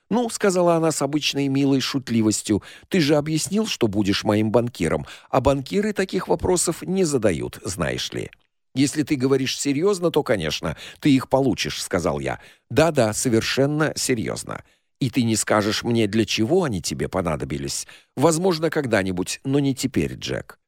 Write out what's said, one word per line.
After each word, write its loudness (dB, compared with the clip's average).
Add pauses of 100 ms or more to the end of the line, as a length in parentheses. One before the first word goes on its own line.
«Ну», — 0
сказала 2
она 2
с -2
обычной 0
милой 4
шутливостью, — 0 (260)
«ты 2
же 4
объяснил, 0
что -2
будешь 0
моим 2
банкиром, 0 (240)
а 4
банкиры 0
таких -4
вопросов 0
не 0
задают, 0
знаешь -4
ли». -8 (440)
«Если 0
ты -2
говоришь 0
серьезно, 0
то, 0
конечно, -2 (240)
ты 4
их 4
получишь», — 0
сказал -2
я. -6 (300)
«Да-да, 2
совершенно 0
серьезно». -4 (380)
«И 0
ты 0
не 2
скажешь 0
мне, 2
для 2
чего 2
они -2
тебе -4
понадобились? -4 (300)
Возможно, 2
когда-нибудь, -2
но 2
не 0
теперь, -2
Джек». -8